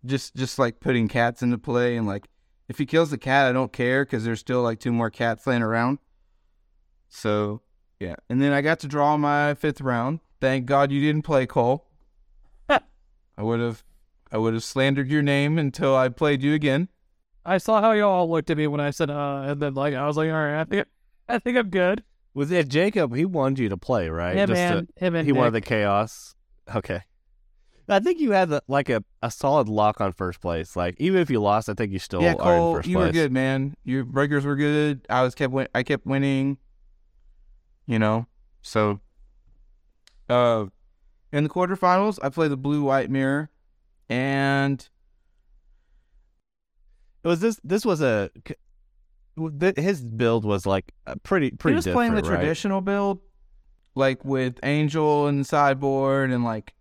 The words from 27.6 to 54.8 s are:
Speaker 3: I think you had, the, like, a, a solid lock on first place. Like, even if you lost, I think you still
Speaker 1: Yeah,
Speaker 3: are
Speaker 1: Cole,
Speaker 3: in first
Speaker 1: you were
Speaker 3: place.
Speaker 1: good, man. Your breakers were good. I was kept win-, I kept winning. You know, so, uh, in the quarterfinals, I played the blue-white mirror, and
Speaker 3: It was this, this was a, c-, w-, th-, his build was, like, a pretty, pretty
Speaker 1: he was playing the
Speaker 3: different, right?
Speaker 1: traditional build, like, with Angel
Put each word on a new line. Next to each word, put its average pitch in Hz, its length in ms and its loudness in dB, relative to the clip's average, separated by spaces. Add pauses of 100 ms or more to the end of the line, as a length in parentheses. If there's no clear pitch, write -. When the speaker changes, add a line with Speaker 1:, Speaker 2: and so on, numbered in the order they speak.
Speaker 3:
I 196 120 4
think 339 180 0
you 277 140 2
had, 190 160 4
the, 147 180 -2
like, 139 220 0
a, 113 160 0 (180)
a 120 80 -4
solid 139 380 0
lock 107 320 2
on 98 120 -2
first 90 280 -6
place. 82 340 -6
Like, 90 240 -4
even 185 220 2
if 156 100 0
you 120 100 2
lost, 104 280 2
I 107 60 -6
think 101 180 -4
you 95 60 -6
still 95 240 -4
Speaker 1:
Yeah, 170 120 6
Speaker 3:
are 175 220 2
Speaker 1:
Cole, 170 140 2
Speaker 3:
in 160 60 -2
first 151 120 -6
Speaker 1:
you 180 100 0
were 165 60 2
Speaker 3:
place. 160 100 0
Speaker 1:
good, 156 180 2
man. 135 520 -2
Your 131 200 -4
breakers 139 400 0
were 143 120 -2
good. 147 520 0
I 127 140 2
was 127 120 0
kept 131 180 -2
win-, 135 220 -4
I 127 80 0
kept 131 240 -4
winning. 139 520 0 (1300)
You 117 120 0
know, 110 280 2 (360)
so, 104 380 0 (1300)
uh, 120 340 4 (640)
in 147 140 0
the 151 60 -2
quarterfinals, 185 720 2
I 135 80 -2
played 156 200 0
the 143 60 -2
blue-white 139 540 0
mirror, 135 400 -2 (580)
and 139 800 0 (2250)
Speaker 3:
It 160 60 -2
was 170 120 2
this, 220 220 0
this 190 220 -2
was 180 160 2
a, 113 300 0 (180)
c-, - 60 -12 (800)
w-, 160 220 -8
th-, 185 180 2
his 165 260 0
build 113 440 0
was, 101 180 0
like, 95 300 -2 (120)
a - 120 -12
pretty, 156 320 0
pretty - 240 0
Speaker 1:
he - 20 4
was - 100 -2
playing 226 280 2
the 214 80 0
Speaker 3:
different, - 160 0
right? - 60 0
Speaker 1:
traditional 196 360 -2
build, 196 400 -2 (720)
like, 135 300 0
with 131 380 -2
Angel 147 640 2